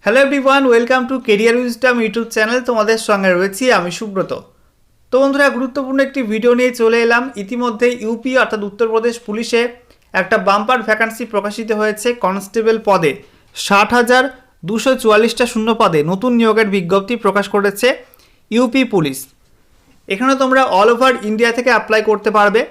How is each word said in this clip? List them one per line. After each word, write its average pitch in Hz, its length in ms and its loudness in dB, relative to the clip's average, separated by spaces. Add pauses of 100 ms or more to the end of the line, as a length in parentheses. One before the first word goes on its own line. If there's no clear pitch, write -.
Hello 262 220 4
everyone, 269 340 2 (100)
welcome 247 360 2
to 262 160 -6
Career 226 360 2
Wisdom 240 400 0
YouTube 226 280 -4
channel। 226 340 0
তোমাদের 226 340 0
সঙ্গে 196 360 0
রয়েছি 196 380 0
আমি 180 180 0
সুব্রত। 190 420 -6 (800)
তো 254 100 2
বন্ধুরা, 277 280 2
গুরুত্বপূর্ণ 262 520 -4
একটি 269 220 -4
ভিডিও 220 320 0
নিয়ে 247 200 0
চলে 233 280 0
এলাম। 240 340 0
ইতিমধ্যে 240 640 -4
ইউপি 226 380 -4
অর্থাৎ 220 240 -2
উত্তরপ্রদেশ 226 580 -2
পুলিশে 233 480 -4 (440)
একটা 208 260 0
বাম্পার 214 440 0
ভ্যাকান্সি 220 420 -2
প্রকাশিত 208 480 -6
হয়েছে 214 420 -2
কনস্টেবল 220 720 -2
পদে। 170 380 0 (320)
ষাট 208 400 2
হাজার 247 300 4 (400)
দুশো 226 300 0
চুয়াল্লিশটা 226 520 2
শূন্য 220 280 -2
পদে 185 280 2
নতুন 196 300 0
নিয়োগের 220 340 2
বিজ্ঞপ্তি 196 500 -2
প্রকাশ 196 320 -2
করেছে 202 480 0 (540)
ইউপি 254 340 2
পুলিশ। 160 420 -2 (840)
এখানে 254 280 0
তোমরা 262 260 2
all 214 320 4
over 254 280 2
ইন্ডিয়া 220 300 0
থেকে 247 180 -2
অ্যাপ্লাই 214 320 0
করতে 214 280 0
পারবে। 208 400 2